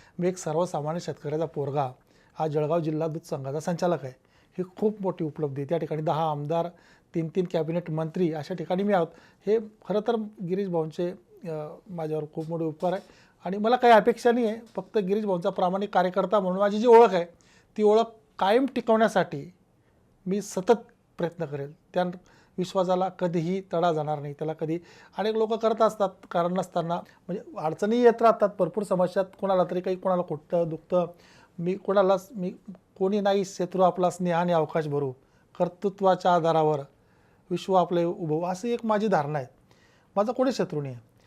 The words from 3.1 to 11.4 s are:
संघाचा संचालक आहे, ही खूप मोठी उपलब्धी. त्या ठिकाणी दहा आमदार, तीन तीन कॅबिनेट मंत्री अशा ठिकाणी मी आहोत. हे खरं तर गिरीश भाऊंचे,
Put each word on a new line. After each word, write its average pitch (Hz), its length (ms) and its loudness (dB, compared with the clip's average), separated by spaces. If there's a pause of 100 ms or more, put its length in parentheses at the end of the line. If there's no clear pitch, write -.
संघाचा 139 380 -8
संचालक 170 440 -2
आहे, 131 220 -16 (320)
ही 180 60 -6 (120)
खूप 214 260 -4
मोठी 175 220 -4
उपलब्धी. 143 400 -6
त्या 165 140 -2
ठिकाणी 156 240 -6
दहा 156 280 0
आमदार, 151 380 -4 (460)
तीन 165 140 -4
तीन 185 240 -2
कॅबिनेट 170 380 -2
मंत्री 160 420 -2
अशा 156 220 -8
ठिकाणी 180 280 -4
मी 202 100 0
आहोत. 175 140 4 (400)
हे 214 120 2
खरं 214 420 -6
तर 233 160 0 (320)
गिरीश 190 200 -2
भाऊंचे, 170 420 -4 (340)